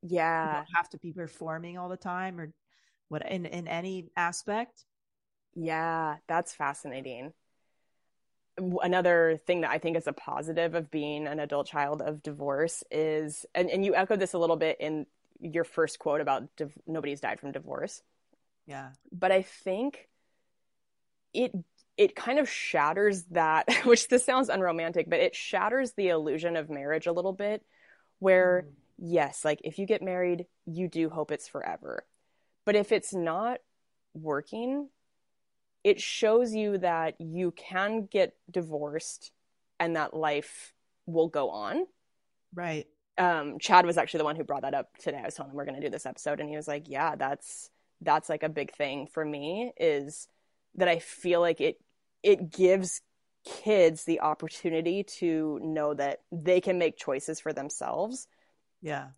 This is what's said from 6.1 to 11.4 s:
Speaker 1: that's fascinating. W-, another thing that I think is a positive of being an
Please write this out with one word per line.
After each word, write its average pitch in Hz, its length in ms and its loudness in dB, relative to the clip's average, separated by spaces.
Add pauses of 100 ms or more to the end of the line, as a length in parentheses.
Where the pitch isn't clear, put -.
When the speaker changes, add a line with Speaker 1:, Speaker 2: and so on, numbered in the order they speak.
Speaker 1:
that's 170 280 -2
fascinating. 135 760 -8 (1200)
W-, 180 240 -2
another 175 680 4
thing 175 160 2
that 156 80 -2
I 147 80 0
think 165 180 -2
is 160 100 -2
a 143 60 -4
positive 160 640 -4
of 160 160 -4
being 147 360 -4
an 147 140 -6